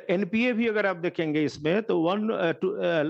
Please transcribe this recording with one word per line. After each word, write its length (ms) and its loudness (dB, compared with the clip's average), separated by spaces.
एनपीए 440 2
भी 140 0
अगर 180 0
आप 100 0
देखेंगे 480 -2
इसमें, 400 0
तो 180 0
वन, 280 0
अ, 220 0
टू, 180 -2
अ, 400 0